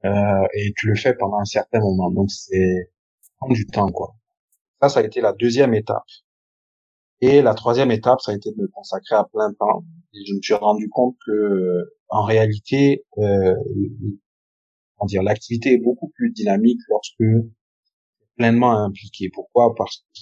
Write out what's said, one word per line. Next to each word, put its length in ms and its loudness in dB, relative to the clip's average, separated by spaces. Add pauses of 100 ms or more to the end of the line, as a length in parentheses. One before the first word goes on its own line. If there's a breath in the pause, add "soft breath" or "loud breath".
euh, 500 0
et 220 -4
tu 120 -4
le 80 2
fais 180 0
pendant 240 -4
un 60 -2
certain 360 -2
moment. 300 0
Donc, 200 -2
c'est 600 -2 (480)
prendre 160 -2
du 120 -2
temps, 240 -2
quoi. 260 -10 (640)
Ça, 80 4
ça 120 2
a 40 2
été 160 -4
la 120 4
deuxième 420 2
étape. 300 -2 (1160)
Et 200 6
la 140 4
troisième 380 0
étape, 280 2
ça 120 -6
a 20 -2
été 160 -8
de 100 -10
me 80 -4
consacrer 460 -8
à 100 4
plein 300 -4
temps. 300 -2 (280)
Et 140 -18
je 80 -6
me 80 -6
suis 120 0
rendu 360 0
compte 340 0
que, 60 -6
euh, 680 -2 (120)
en 160 -2
réalité, 800 2 (140)
euh, 360 2 (1400)
comment 100 -6
dire, 160 -2
l'activité 520 0
est 40 4
beaucoup 300 -2
plus 240 -4
dynamique 560 0
lorsque 280 -4
tu 120 0
es 1000 -6 (100)
pleinement 360 2
impliqué. 600 -6
Pourquoi ? 440 0
Parce 280 -8 (160)